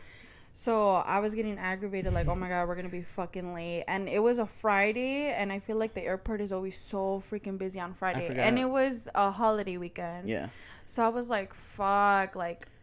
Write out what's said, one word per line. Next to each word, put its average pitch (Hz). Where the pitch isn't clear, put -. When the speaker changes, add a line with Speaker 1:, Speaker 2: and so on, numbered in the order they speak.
Speaker 1:
So 214
I 185
was 214
getting 214
aggravated, 190
like, 170
"Oh 175
my 180
God, 175
we're 175
gonna 180
be 180
fucking 180
late." 170
And 190
it 156
was 240
a 220
Friday, 233
and 202
I 196
feel 214
like 220
the 185
airport 202
is 208
always 190
so 190
freaking 202
busy 190
on 180
Friday. 180
Speaker 2:
forgot. 131
Speaker 1:
And 240
it 254
was 262
a 196
holiday 202
weekend. 175
Speaker 2:
Yeah. 90
Speaker 1:
So -
I 226
was 240
like, 202
"Fuck, 202
like, 175